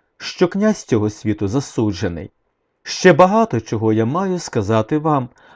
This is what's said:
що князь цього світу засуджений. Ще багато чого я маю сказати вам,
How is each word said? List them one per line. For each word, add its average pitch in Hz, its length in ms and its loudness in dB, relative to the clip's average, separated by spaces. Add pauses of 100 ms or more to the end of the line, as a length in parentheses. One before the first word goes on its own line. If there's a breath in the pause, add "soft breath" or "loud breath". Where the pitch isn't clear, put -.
(180)
що - 300 -2
князь 208 360 -2
цього 107 260 0
світу 107 380 -4
засуджений. 98 840 -4 (520)
Ще - 300 4
багато 185 480 4
чого 110 320 -2
я 110 120 2
маю 180 340 -2
сказати 110 580 -2
вам, 151 320 -2 (260 soft breath)